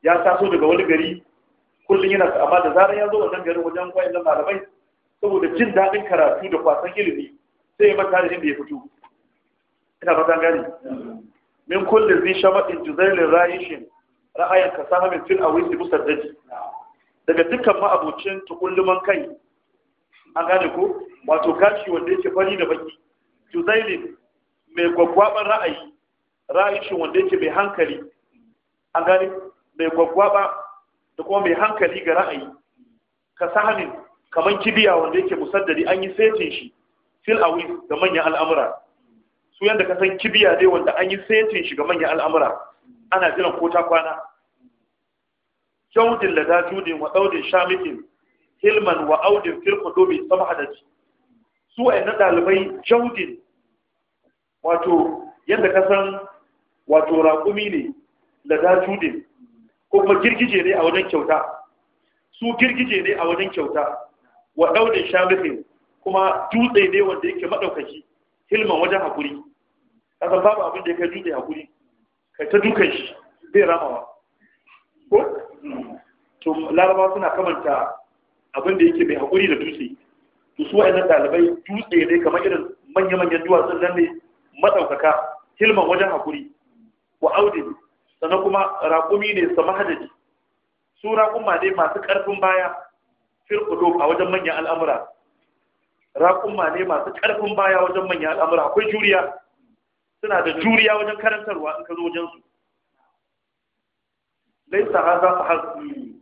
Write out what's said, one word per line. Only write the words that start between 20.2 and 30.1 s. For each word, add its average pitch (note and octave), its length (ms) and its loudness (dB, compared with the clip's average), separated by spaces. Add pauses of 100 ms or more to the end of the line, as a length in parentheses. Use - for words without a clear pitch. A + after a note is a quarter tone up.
an E3+ 120 -2
gane F3+ 280 0
ko? F#3 240 -2 (280)
Wato D#3+ 260 2
gashi G3+ 380 2
wanda E3 200 -2
yake F#3 220 -2
fari F#3+ 240 0
da E3+ 80 0
baki. D#3+ 340 -6 (540)
Juzailin, G#3 640 -2 (580)
mai E3+ 160 0
gwaggwaban F#3+ 560 2
ra'ayi, F#3+ 460 -2 (560)
ra'ishin G3 500 -2
wanda D#3+ 200 0
yake F#3+ 200 0
mai D#3 100 -2
hankali, - 540 -2 (920)
an E3 100 0
gane? F#3 260 2 (460)
Mai D#3+ 120 0
gwaggwaba F#3 640 2 (640)